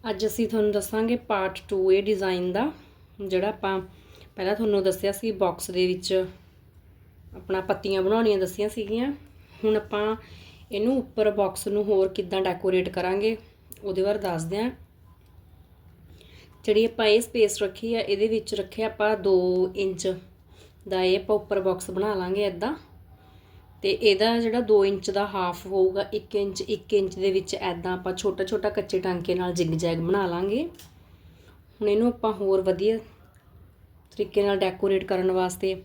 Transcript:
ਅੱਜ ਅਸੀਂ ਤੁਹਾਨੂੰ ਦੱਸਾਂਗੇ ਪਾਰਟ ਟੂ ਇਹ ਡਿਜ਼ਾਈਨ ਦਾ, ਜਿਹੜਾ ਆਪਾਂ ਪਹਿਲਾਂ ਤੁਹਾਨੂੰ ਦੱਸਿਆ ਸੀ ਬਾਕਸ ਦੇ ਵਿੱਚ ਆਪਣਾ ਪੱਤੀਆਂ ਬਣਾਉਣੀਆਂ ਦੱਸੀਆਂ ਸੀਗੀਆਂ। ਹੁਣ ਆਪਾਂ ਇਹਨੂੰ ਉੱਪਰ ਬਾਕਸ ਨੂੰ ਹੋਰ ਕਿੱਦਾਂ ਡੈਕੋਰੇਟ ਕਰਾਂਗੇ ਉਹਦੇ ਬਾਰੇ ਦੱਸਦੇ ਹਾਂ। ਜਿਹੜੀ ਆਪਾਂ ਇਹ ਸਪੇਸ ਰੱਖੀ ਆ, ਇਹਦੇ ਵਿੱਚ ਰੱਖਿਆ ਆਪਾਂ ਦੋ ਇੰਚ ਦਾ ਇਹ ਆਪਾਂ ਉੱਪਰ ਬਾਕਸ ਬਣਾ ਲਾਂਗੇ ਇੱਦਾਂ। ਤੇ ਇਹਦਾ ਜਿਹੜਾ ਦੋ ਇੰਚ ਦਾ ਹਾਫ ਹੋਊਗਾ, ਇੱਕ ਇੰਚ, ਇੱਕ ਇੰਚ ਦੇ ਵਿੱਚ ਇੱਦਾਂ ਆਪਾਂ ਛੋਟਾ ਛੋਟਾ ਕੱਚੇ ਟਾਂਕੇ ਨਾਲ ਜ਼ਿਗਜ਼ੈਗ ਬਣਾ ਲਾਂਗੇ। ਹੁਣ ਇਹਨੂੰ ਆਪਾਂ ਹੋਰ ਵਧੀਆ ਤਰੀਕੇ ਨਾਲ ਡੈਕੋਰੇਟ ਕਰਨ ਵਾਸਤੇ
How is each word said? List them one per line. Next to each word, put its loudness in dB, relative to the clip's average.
ਅੱਜ -2
ਅਸੀਂ 0
ਤੁਹਾਨੂੰ 2
ਦੱਸਾਂਗੇ 0
ਪਾਰਟ -4
ਟੂ 2
ਇਹ 4
ਡਿਜ਼ਾਈਨ 0
ਦਾ, 0
ਜਿਹੜਾ 0
ਆਪਾਂ -2
ਪਹਿਲਾਂ 0
ਤੁਹਾਨੂੰ 2
ਦੱਸਿਆ 0
ਸੀ -4
ਬਾਕਸ -2
ਦੇ 2
ਵਿੱਚ -2
ਆਪਣਾ -4
ਪੱਤੀਆਂ -2
ਬਣਾਉਣੀਆਂ 4
ਦੱਸੀਆਂ -2
ਸੀਗੀਆਂ। -2
ਹੁਣ 4
ਆਪਾਂ -2
ਇਹਨੂੰ 0
ਉੱਪਰ 0
ਬਾਕਸ -2
ਨੂੰ 0
ਹੋਰ 4
ਕਿੱਦਾਂ -4
ਡੈਕੋਰੇਟ 0
ਕਰਾਂਗੇ 0
ਉਹਦੇ -2
ਬਾਰੇ 0
ਦੱਸਦੇ -4
ਹਾਂ। 0
ਜਿਹੜੀ 6
ਆਪਾਂ 0
ਇਹ 6
ਸਪੇਸ 0
ਰੱਖੀ -4
ਆ, 0
ਇਹਦੇ 0
ਵਿੱਚ -2
ਰੱਖਿਆ -6
ਆਪਾਂ 0
ਦੋ 2
ਇੰਚ -2
ਦਾ 0
ਇਹ 4
ਆਪਾਂ 0
ਉੱਪਰ 0
ਬਾਕਸ -2
ਬਣਾ 0
ਲਾਂਗੇ -2
ਇੱਦਾਂ। -2
ਤੇ 2
ਇਹਦਾ 4
ਜਿਹੜਾ 2
ਦੋ 6
ਇੰਚ 0
ਦਾ 0
ਹਾਫ -4
ਹੋਊਗਾ, 2
ਇੱਕ -6
ਇੰਚ, -2
ਇੱਕ -4
ਇੰਚ 2
ਦੇ 0
ਵਿੱਚ -2
ਇੱਦਾਂ -4
ਆਪਾਂ -4
ਛੋਟਾ -2
ਛੋਟਾ -2
ਕੱਚੇ -2
ਟਾਂਕੇ -2
ਨਾਲ -2
ਜ਼ਿਗਜ਼ੈਗ 0
ਬਣਾ 0
ਲਾਂਗੇ। -2
ਹੁਣ 0
ਇਹਨੂੰ 4
ਆਪਾਂ -2
ਹੋਰ 2
ਵਧੀਆ 2
ਤਰੀਕੇ -2
ਨਾਲ 2
ਡੈਕੋਰੇਟ 0
ਕਰਨ 0
ਵਾਸਤੇ 0